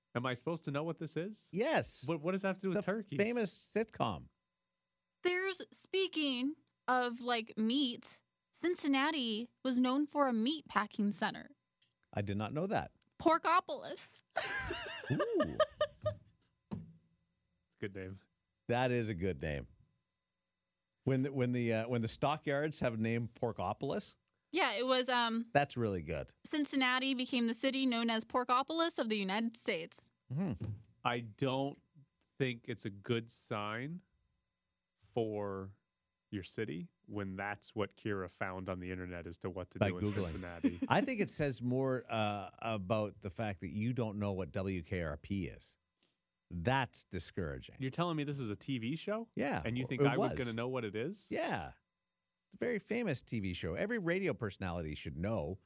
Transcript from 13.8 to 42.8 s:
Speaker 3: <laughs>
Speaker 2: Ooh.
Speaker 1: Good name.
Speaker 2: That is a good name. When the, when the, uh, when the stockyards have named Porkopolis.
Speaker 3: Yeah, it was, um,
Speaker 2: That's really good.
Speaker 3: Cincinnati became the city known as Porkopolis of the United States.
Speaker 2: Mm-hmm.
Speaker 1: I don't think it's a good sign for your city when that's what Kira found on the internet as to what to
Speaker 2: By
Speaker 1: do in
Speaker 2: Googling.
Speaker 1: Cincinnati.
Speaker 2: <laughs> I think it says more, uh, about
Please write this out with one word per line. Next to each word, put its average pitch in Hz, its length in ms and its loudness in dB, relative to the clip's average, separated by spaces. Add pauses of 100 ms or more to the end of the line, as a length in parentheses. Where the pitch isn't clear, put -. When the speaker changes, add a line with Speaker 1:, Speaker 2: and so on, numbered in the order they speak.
Speaker 3:
<laughs> - 760 -4
Speaker 2:
Ooh. 415 440 2 (2250)
Speaker 1:
Good 101 160 -8
name. 95 240 -10 (480)
Speaker 2:
That 123 240 4
is 117 180 2
a 107 40 -2
good 85 280 0
name. 73 240 -2 (1400)
When 131 180 4
the, 139 80 -2
when 123 200 0
the, 120 220 2
uh, 110 140 2
when 120 140 0
the 113 60 -2
stockyards 147 720 0
have 117 180 0
named 113 300 2 (120)
Porkopolis. 117 760 -2 (360)
Speaker 3:
Yeah, 294 260 2
it 240 80 0
was, 254 220 4
um, 233 460 2
Speaker 2:
That's 143 240 2
really 101 240 2
good. 73 260 -4 (180)
Speaker 3:
Cincinnati 269 680 2
became 247 340 2
the 240 60 2
city 269 320 2
known 233 240 2
as 220 160 0
Porkopolis 277 720 2
of 240 100 0
the 220 80 4
United 208 400 0
States. - 540 -4 (220)
Speaker 2:
Mm-hmm. 147 320 0 (400)
Speaker 1:
I 120 180 2 (140)
don't 135 400 2 (600)
think 123 300 -2
it's 117 180 -6
a 110 40 -2
good 113 420 -2
sign 117 680 -4 (1120)
for 101 560 -2 (600)
your 98 120 -4
city 87 440 -6 (200)
when 101 280 -4
that's 98 380 -6
what 101 240 -2
Kira 98 320 -2 (100)
found 95 300 -4
on 92 100 -2
the 90 120 -6
internet 90 340 -6
as 85 140 -10
to 95 100 -6
what 90 220 -8
to 95 80 -12
Speaker 2:
By 101 100 4
Speaker 1:
do 87 80 -2
in 95 80 0
Speaker 2:
Googling. 104 80 0 (160)
Speaker 1:
Cincinnati. 90 540 -4
Speaker 2:
<laughs> - 40 -2
I 175 140 6
think 262 180 -2
it 185 100 0
says 139 320 -2
more, 127 480 0
uh, 104 400 0 (120)
about 107 600 0